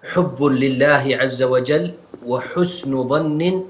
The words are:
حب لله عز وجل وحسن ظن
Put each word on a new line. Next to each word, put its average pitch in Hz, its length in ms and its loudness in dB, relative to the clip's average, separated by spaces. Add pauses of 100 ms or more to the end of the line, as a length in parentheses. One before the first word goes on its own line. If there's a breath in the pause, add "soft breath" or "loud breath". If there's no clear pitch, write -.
حب 175 340 0
لله 135 600 2 (160)
عز 127 240 0
وجل 139 480 0 (320)
وحسن 139 640 -4
ظن 147 520 0 (280)